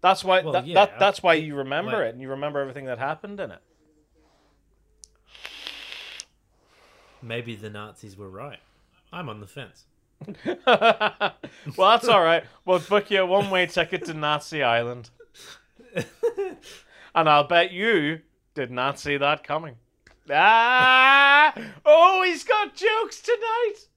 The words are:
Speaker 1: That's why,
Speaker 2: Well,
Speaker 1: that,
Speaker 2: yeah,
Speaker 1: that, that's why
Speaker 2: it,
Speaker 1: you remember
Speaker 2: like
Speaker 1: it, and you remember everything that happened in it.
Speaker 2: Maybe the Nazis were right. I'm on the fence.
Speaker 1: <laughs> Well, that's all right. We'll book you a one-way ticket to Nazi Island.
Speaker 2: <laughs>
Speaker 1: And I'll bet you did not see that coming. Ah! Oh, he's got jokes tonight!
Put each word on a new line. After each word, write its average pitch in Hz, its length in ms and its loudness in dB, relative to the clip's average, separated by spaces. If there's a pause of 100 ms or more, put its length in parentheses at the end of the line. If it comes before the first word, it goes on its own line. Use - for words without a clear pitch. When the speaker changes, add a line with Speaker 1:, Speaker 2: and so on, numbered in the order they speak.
Speaker 1:
That's 185 220 2
why, 185 180 2
Speaker 2:
Well, 156 120 -6
Speaker 1:
that, 135 120 -2
Speaker 2:
yeah, 170 80 -12
Speaker 1:
that, 196 260 2
that's 196 220 0
why 170 140 4
Speaker 2:
it, 160 80 -2
Speaker 1:
you 151 120 -10
remember 139 360 -6
Speaker 2:
like 220 160 -4
Speaker 1:
it, - 60 -4
and 123 80 -16
you 131 80 -14
remember 143 300 -8
everything 135 260 -10
that 123 140 -8
happened 156 400 -10
in 135 120 -12
it. 82 100 -20 (3500)
Speaker 2:
Maybe 120 340 -10
the 107 140 -16
Nazis 104 480 -18
were 101 120 -18
right. 107 300 -18 (520)
I'm 170 180 -14
on 107 100 -16
the 101 80 -20
fence. - 380 -20 (400)
Speaker 1:
<laughs> - 400 -10 (1120)
Well, 185 140 4
that's 233 160 2
all 214 160 4
right. 165 200 2 (220)
We'll 180 140 2
book 202 320 -2
you 196 100 2
a 185 40 2
one-way 190 420 0
ticket 170 380 -4
to 165 80 -10
Nazi 151 500 -4
Island. 120 460 -2 (840)
Speaker 2:
<laughs> - 20 -12 (1200)
Speaker 1:
And 160 140 2
I'll 147 180 6
bet 175 240 2
you 175 500 -2 (320)
did 127 180 -8
not 131 280 -6
see 143 180 -6
that 147 260 -2
coming. 151 320 -8 (540)
Ah! 254 1200 6 (320)
Oh, 349 380 6
he's 339 200 -4
got 427 320 -2
jokes 427 460 -4
tonight! 453 540 -4 (220)